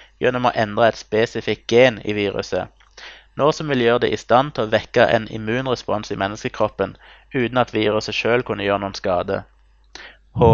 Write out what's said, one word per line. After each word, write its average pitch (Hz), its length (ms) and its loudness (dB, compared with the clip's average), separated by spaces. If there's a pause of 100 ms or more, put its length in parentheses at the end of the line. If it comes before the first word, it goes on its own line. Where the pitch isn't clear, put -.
(240)
gjennom 123 240 0
å 120 80 0
endre 113 320 2
et - 140 0
spesifikt 110 640 -4
gen 117 400 4
i 104 80 -2
viruset, 98 560 -4 (640)
noe 143 160 2
som 156 160 -6
vil 135 160 0
gjøre 117 220 4
det - 100 0
i - 60 -8
stand 135 340 2
til 123 80 -2
å 110 80 -4
vekke 110 400 2
en 110 160 0
immunrespons 110 880 -4
i 107 60 -10
menneskekroppen 101 720 -4 (380)
uten 123 260 0
at 117 160 0
viruset 107 400 0
selv 120 320 0
kunne 101 160 -6
gjøre 101 220 0
noen 98 100 -8
skade. 95 460 -2 (1000)
H 117 140 6